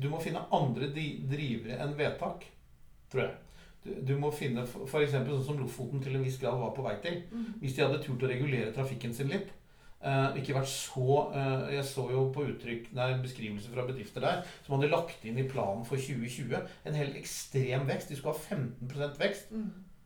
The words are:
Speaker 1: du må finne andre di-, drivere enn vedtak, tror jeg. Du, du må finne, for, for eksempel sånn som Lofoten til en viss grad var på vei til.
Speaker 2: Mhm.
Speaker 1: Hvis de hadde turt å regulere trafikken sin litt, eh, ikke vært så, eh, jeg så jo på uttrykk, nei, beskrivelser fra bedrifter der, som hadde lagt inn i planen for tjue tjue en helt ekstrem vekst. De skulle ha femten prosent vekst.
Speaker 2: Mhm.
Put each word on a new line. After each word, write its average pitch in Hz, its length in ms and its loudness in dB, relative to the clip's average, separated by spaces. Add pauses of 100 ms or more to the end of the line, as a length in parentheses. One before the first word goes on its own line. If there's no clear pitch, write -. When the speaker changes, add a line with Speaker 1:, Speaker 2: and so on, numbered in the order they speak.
Speaker 1:
du 135 80 2
må 160 140 0
finne - 300 -2
andre 139 360 4
di-, 147 400 -2
drivere 127 500 0
enn 147 160 0
vedtak, 151 520 0 (640)
tror 131 160 2
jeg. - 80 -4 (500)
Du, - 60 -6 (160)
du 139 120 4
må 143 140 2
finne, 127 340 0
for, - 200 -6
for 156 140 2
eksempel 139 360 4
sånn 131 80 2
som 147 140 -2
Lofoten 131 440 -2
til 135 140 0
en 135 80 4
viss 131 140 0
grad 127 200 2
var 113 140 0
på 135 100 -4
vei 107 200 0
til. 175 280 -2
Speaker 2:
Mhm. 226 300 -4
Speaker 1:
Hvis 135 160 -2
de 151 60 4
hadde 143 200 4
turt 131 200 -2
å 127 60 2
regulere 123 440 2
trafikken 120 420 -2
sin 139 140 -2
litt, 196 220 -2 (500)
eh, 135 400 4
ikke 135 160 0
vært 131 160 4
så, 131 460 4 (160)
eh, 135 420 2
jeg 139 80 0
så 131 260 -2
jo 131 220 4
på 143 220 0
uttrykk, 117 400 -6
nei, 127 160 2 (100)
beskrivelser 107 540 -4
fra 123 120 0
bedrifter 123 360 -6
der, 175 200 2 (220)
som 139 140 2
hadde 147 120 4
lagt - 340 0
inn 113 140 -4
i 131 80 2
planen 107 380 0
for 139 120 -2
tjue 131 300 -2
tjue 139 400 -2 (200)
en 151 80 0
helt 147 220 0
ekstrem 131 680 0
vekst. - 220 0
De 143 80 -6
skulle - 160 -2
ha - 80 -2
femten - 480 -4
prosent 143 320 -2
vekst. - 320 0
Speaker 2:
Mhm. 214 180 -2 (360)